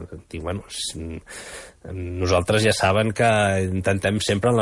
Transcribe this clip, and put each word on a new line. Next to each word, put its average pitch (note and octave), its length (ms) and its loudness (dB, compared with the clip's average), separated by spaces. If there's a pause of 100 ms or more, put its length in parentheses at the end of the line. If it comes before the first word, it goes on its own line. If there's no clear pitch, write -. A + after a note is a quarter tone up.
(300)
dic, D#2+ 100 -10
bueno, F2+ 300 -6
s-, E2 500 -10 (720)
nosaltres F2+ 720 2
ja G#2+ 100 4
saben G#2 380 2
que A#2 160 2 (380)
intentem F#2+ 540 0
sempre G#2 300 0
en A#2+ 100 2